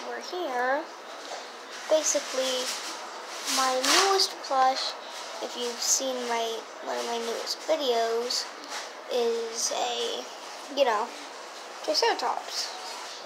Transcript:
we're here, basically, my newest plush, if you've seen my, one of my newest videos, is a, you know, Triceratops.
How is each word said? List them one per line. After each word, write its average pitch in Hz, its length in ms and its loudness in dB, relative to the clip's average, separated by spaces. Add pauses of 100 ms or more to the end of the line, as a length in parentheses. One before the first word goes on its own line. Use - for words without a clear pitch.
we're 240 140 -6
here, 262 600 0 (1080)
basically, 262 760 2 (920)
my 262 180 6
newest 359 560 6 (120)
plush, 262 500 4 (500)
if - 160 -6
you've 240 220 -4
seen 262 340 2 (140)
my, 226 300 0 (260)
one 254 120 -4
of 240 100 -4
my 233 100 -2
newest 233 500 -2
videos, 240 760 2 (680)
is 233 640 2
a, 240 480 -2 (560)
you 277 60 6
know, 226 240 2 (760)
Triceratops. - 840 2 (560)